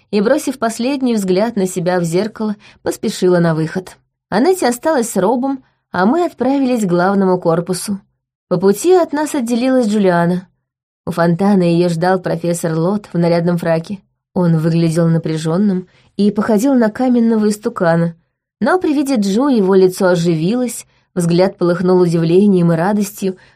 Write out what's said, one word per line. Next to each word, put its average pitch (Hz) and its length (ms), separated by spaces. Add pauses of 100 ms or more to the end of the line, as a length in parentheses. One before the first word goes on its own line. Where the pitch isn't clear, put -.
и, 208 120
бросив 262 360
последний 247 560
взгляд 202 420
на 190 120
себя 180 320
в 175 40
зеркало, 208 520 (260)
поспешила 180 580
на 170 140
выход. 160 440 (320)
Анетти 330 360
осталась 247 460
с - 60
Робом, 254 460 (280)
а 180 140
мы 330 200
отправились 254 580
к 190 60
главному 185 500
корпусу. 180 600 (480)
По 180 100
пути 202 360
от 330 200
нас 294 220
отделилась 247 520
Джулиана. 180 600 (580)
У 170 60
фонтана 175 520
ее 170 260
ждал 180 300
профессор 170 540
Лот 185 400
в - 40
нарядном 170 400
фраке. 170 420 (340)
Он 170 240
выглядел 165 500
напряженным 165 800 (300)
и 202 140
походил 220 420
на 233 160
каменного 226 600
истукана, 170 640 (440)
но 311 200
при 349 140
виде 277 220
Джу 208 340
его 196 260
лицо 190 320
оживилось, 175 800 (280)
взгляд 175 440
полыхнул 180 440
удивлением 170 680
и 165 40
радостью, 196 640 (180)